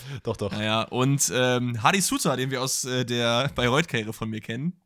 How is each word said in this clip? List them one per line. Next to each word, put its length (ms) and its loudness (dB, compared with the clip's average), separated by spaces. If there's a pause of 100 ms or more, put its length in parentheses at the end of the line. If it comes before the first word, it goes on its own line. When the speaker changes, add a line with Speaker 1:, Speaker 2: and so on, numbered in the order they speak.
(220)
Speaker 1:
Doch, 160 -4
doch. 140 -4
Speaker 2:
Ja, 100 -4
ja. 220 2
Und, 500 2
ähm, 480 2
Hadi 180 4
Suta, 360 0
den 140 -2
wir 120 -2
aus, 240 -2
äh, 180 0
der 440 2
Bayreuth-Karriere 640 0
von 160 -6
mir 100 -6
kennen. 460 -6